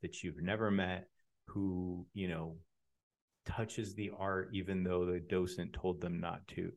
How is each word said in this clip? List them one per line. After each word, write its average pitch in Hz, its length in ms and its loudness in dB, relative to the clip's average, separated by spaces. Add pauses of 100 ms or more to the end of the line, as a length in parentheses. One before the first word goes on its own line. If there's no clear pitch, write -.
that - 180 -6
you've 151 200 -4
never 165 280 2
met 92 380 2 (400)
who, 90 640 -2
you 95 140 -2
know, 82 300 -2 (920)
touches 110 480 -2
the 101 200 -4
art 95 380 0
even 92 300 2
though 90 220 4
the 90 140 2
docent 90 540 0
told 90 260 0
them 87 200 0
not 87 280 -4
to. 90 300 -4